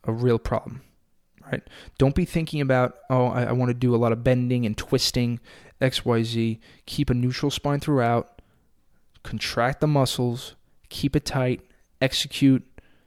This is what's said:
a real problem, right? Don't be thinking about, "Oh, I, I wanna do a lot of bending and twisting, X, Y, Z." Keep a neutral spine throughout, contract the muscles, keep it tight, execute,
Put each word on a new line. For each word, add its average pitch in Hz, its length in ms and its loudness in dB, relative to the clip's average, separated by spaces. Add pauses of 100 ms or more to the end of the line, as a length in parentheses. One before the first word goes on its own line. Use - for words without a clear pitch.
a 113 100 -4
real 117 260 2
problem, - 440 -6 (680)
right? - 120 -6 (340)
Don't 135 180 4
be 180 80 2
thinking 160 380 -2
about, 127 340 2 (140)
"Oh, 127 180 2
I, 123 180 0
I 110 60 -2
wanna 123 220 0
do 120 200 2
a 117 40 4
lot 117 160 2
of 117 100 -4
bending 123 420 2
and 107 120 -4
twisting, 120 640 -2 (400)
X, 131 240 0
Y, 117 180 2
Z." 113 380 -2 (240)
Keep - 240 -2
a 127 40 2
neutral 123 380 0
spine 143 300 -2
throughout, 120 600 0 (840)
contract 120 580 -4
the 151 60 2
muscles, 123 680 0 (320)
keep - 260 -4
it 147 120 -2
tight, 127 340 -2 (400)
execute, 135 640 2 (440)